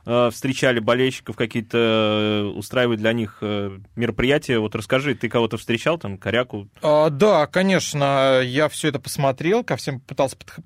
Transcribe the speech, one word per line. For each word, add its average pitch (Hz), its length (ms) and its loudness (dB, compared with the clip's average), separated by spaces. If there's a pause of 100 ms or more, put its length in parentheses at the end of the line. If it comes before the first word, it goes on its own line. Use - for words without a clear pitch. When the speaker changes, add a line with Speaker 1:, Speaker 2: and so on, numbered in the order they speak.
Speaker 1:
э, 120 260 2
встречали 131 480 0
болельщиков, 123 560 0
какие-то, 117 420 -4
э, 107 800 0
устраивали 120 380 0
для 110 180 0
них, 113 280 -6
э, 101 360 -6 (180)
мероприятия. 120 640 0
Вот 107 160 -2
расскажи, 131 400 -2
ты 110 160 -6
кого-то 117 280 0
встречал, 151 420 -4
там, 101 180 -10
Коряку? 107 500 -2 (140)
Speaker 2:
А, 151 280 4
да, 156 380 4
конечно, 139 960 2
я 135 260 0
всё - 180 -4
это 143 120 -2
посмотрел, 151 640 -2
ко 147 120 -4
всем 131 240 -6
пытался - 380 -4
подх-, - 280 -20